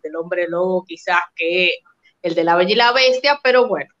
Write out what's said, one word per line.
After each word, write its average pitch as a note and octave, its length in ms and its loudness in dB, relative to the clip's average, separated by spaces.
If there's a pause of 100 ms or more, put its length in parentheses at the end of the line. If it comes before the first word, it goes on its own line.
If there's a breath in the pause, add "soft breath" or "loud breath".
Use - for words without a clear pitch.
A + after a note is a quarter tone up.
del D#3 140 -12
hombre F3 320 -4
lobo F3+ 360 -2
quizás F3 340 -4 (160)
que F3 360 -2 (500 soft breath)
el E3 140 -4
de E3+ 80 0
La E3+ 120 2
Bella F3+ 160 2
y G#3+ 40 0
la A#3+ 160 4
Bestia, C4 520 2
pero B3+ 240 4
bueno, E3 220 -6 (120)